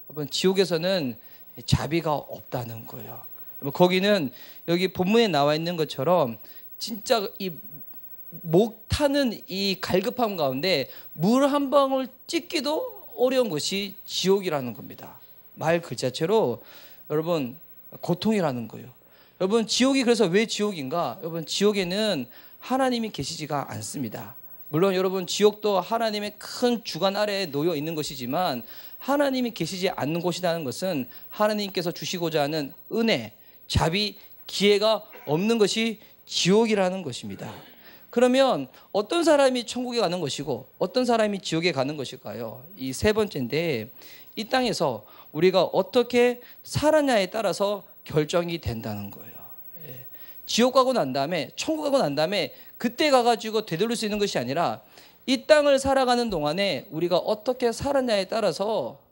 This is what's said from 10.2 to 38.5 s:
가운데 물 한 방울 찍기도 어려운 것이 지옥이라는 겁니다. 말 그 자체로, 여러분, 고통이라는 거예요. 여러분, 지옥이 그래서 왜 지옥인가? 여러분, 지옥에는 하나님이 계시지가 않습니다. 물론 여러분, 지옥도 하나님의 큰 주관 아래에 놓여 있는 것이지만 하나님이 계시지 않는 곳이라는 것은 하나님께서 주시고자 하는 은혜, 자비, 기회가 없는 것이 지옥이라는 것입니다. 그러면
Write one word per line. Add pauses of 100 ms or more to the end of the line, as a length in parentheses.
가운데 (240)
물
한
방울 (200)
찍기도 (120)
어려운
것이 (100)
지옥이라는
겁니다. (360)
말
그
자체로, (480)
여러분, (460)
고통이라는
거예요. (500)
여러분,
지옥이
그래서
왜
지옥인가?
여러분,
지옥에는 (320)
하나님이
계시지가
않습니다. (340)
물론
여러분,
지옥도
하나님의
큰
주관
아래에
놓여
있는
것이지만 (340)
하나님이
계시지
않는
곳이라는
것은 (220)
하나님께서
주시고자
하는 (180)
은혜, (360)
자비, (300)
기회가 (240)
없는
것이 (260)
지옥이라는
것입니다. (560)
그러면 (260)